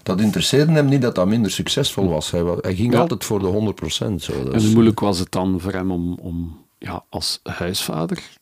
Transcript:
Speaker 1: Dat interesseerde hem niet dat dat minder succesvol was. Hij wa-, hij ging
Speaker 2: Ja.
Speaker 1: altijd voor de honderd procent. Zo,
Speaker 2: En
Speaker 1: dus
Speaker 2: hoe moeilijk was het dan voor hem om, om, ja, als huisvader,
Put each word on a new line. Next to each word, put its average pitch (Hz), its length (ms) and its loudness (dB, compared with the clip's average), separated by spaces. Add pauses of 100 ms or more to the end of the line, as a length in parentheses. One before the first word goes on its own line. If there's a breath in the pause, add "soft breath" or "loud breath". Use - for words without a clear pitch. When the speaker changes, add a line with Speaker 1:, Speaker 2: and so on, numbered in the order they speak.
Speaker 1:
Dat 92 180 -2
interesseerde 143 520 4
hem 147 140 4
niet 135 160 4
dat 120 120 0
dat 92 120 2
minder 107 240 2
succesvol 98 580 -2
was. 78 220 -2
Hij 87 120 0
wa-, 87 180 0
hij - 140 -2
ging 117 180 0
Speaker 2:
Ja. 117 80 4
Speaker 1:
altijd 143 240 0
voor 107 160 -2
de 98 60 0
honderd 101 300 0
procent. 85 460 -4
Zo, - 100 -6
Speaker 2:
En 67 180 -4
Speaker 1:
dus 110 140 2
Speaker 2:
hoe 107 80 4
moeilijk 113 280 6
was 101 180 0
het 90 140 -6
dan 92 280 0
voor 92 120 -4
hem 92 180 -4
om, 87 320 -4
om, 85 360 -8 (200)
ja, - 300 -10
als - 340 -6
huisvader, - 760 -4 (240)